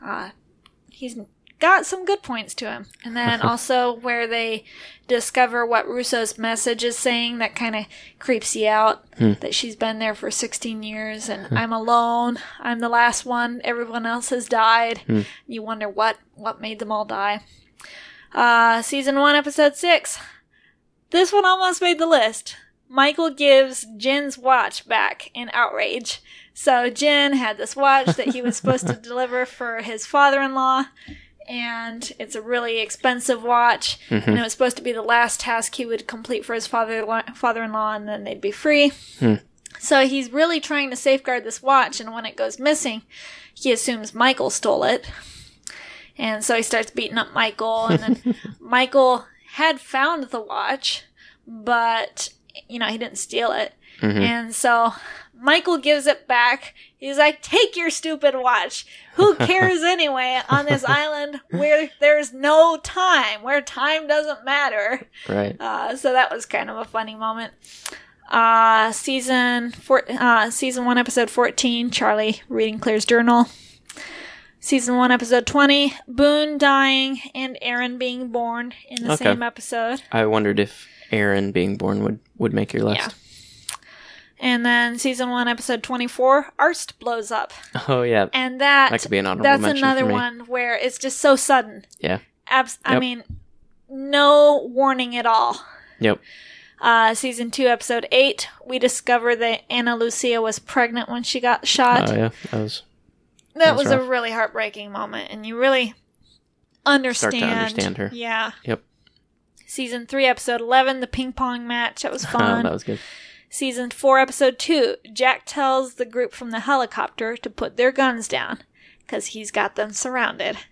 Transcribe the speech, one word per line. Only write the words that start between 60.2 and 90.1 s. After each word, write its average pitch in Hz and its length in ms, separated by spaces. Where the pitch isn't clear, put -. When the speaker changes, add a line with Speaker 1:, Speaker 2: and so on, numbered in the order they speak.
Speaker 1:
on 285 160
this 277 180
island 294 580
where 302 380
there's 294 340
no 311 500
time, 277 600
where 277 180
time 302 460
doesn't 302 380
matter?" 254 640
Speaker 2:
Right. 185 320
Speaker 1:
Uh, 220 360
so 262 180
that 254 180
was 226 140
kind 226 240
of 220 80
a 220 80
funny 220 300
moment. 220 380
Uh, 226 640
season 247 800
four, - 380
uh, 233 400
season 247 360
one, 247 120
episode 247 320
fourteen, 240 640
Charlie 214 580
reading 220 300
Claire's 214 260
journal. 240 420
Season 247 360
one, 247 160
episode 240 340
twenty, 285 480
Boone 294 500
dying 269 640
and 262 260
Aaron 247 360
being 247 320
born 233 440
in 240 160
the 240 80
Speaker 2:
Okay. 240 120
Speaker 1:
same 233 180
episode. 233 580
Speaker 2:
I - 140
wondered 104 340
if - 280
Aaron 101 380
being 95 260
born 101 260
would, 107 160
would 110 160
make 107 200
your 110 100
list. 107 160
Speaker 1:
Yeah. - 80
And 247 260
then 240 340
season 254 300
one, 247 180
episode 233 360
twenty-four, 247 760
Arst - 400
blows 233 320
up. 226 220
Speaker 2:
Oh, 131 140
yeah. 110 320
Speaker 1:
And 262 260
that, 277 320
Speaker 2:
That - 100
could - 100
be 196 80
an 196 60
honorable 92 180
Speaker 1:
that's 277 180
Speaker 2:
mention 269 240
Speaker 1:
another 262 160
Speaker 2:
for - 60
me. - 60